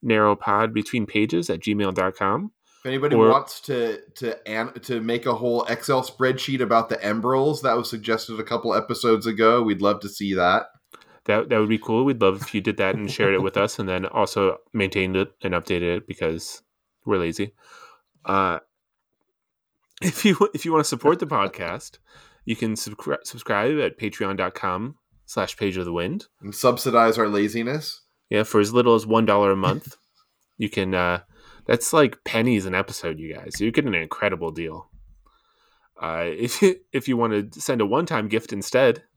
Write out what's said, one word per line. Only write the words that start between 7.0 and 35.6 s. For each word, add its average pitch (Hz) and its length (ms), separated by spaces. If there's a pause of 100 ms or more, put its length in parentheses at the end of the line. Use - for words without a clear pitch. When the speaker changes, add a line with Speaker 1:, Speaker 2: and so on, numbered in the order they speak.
Speaker 2:
that 123 140
was 120 140
suggested 110 480
a 110 60
couple 117 300
episodes 110 520
ago, 113 360
we'd 101 200
love 104 180
to 104 80
see 98 260
that. 90 320 (600)
Speaker 1:
That, 107 240
that 117 80
would 107 100
be 110 100
cool. 117 260
We'd 135 160
love 98 200
if - 140
you 107 60
did 101 180
that 95 160
and 104 160
shared 98 240
it 95 80
with 95 140
us, 101 220
and 98 100
then 92 180
also 98 520 (140)
maintained 95 440
it 95 160 (100)
and 95 120
updated 87 440
it 85 80
because - 560 (420)
we're 104 140
lazy. 90 340 (720)
Uh, 95 340 (1400)
if 185 220
you, 190 120 (180)
if - 100
you 165 80
wanna 156 120
support 147 340
the 175 80
podcast, 110 720 (480)
you 113 100
can 110 180
subscri-, - 500
subscribe 120 540
at 101 200
patreon 101 400
dot 92 160
com 101 420 (300)
slash - 300
page 98 200
of 90 80
the 87 80
wind. 90 340 (140)
Speaker 2:
And 101 140
subsidize 117 640
our 110 100
laziness. 117 760 (280)
Speaker 1:
Yeah, 107 140
for 110 160
as 104 120
little 120 220
as 107 120
one 110 200
dollar 101 260
a 95 40
month, 95 400 (300)
Speaker 2:
<laughs> - 320
Speaker 1:
you 107 120
can, 95 240
uh, 90 260 (460)
that's, - 260
like, 147 320
pennies 113 400
an 92 100
episode, 90 460
you 78 140
guys. - 260
You're 107 120
getting 135 220
an 82 80
incredible 85 480
deal. 80 400 (1120)